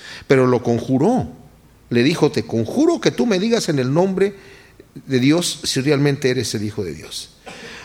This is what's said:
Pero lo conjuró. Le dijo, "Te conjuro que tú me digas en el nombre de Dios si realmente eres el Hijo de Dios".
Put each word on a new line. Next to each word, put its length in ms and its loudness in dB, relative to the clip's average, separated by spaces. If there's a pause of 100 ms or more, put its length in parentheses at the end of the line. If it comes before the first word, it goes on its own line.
(280)
Pero 200 4
lo 160 2
conjuró. 680 0 (600)
Le 100 4
dijo, 300 2
"Te 160 -4
conjuro 520 0
que 120 2
tú 160 0
me 100 2
digas 320 0
en 80 0
el 160 0
nombre 400 2 (720)
de 140 0
Dios 440 2
si 180 -2
realmente 500 2
eres 240 -4
el 80 -4
Hijo 200 -6
de 120 -8
Dios". 340 -14 (560)